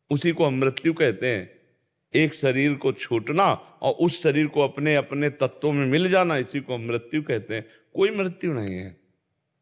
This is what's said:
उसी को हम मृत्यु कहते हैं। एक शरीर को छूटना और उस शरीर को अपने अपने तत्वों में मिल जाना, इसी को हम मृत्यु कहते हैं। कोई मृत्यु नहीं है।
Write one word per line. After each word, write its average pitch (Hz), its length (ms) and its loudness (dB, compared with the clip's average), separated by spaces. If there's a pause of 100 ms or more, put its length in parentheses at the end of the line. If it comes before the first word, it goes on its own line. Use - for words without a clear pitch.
(100)
उसी 156 220 2
को 165 120 2
हम 131 160 2
मृत्यु 135 320 0
कहते 127 420 0
हैं। 90 160 -6 (640)
एक 151 200 2
शरीर 139 400 2
को 135 180 -2
छूटना 135 600 0 (300)
और 131 100 0
उस - 300 0
शरीर 151 240 2
को 151 140 -2
अपने 143 340 0
अपने 143 360 0
तत्वों 143 420 -2
में 143 140 0
मिल 165 240 2
जाना, 180 260 2
इसी 131 240 -4
को 127 140 -8
हम 117 140 -8
मृत्यु 120 340 -4
कहते 110 320 -4
हैं। 113 100 -6 (300)
कोई 196 160 2
मृत्यु 185 420 -4
नहीं 104 220 -4
है। 92 220 -12 (640)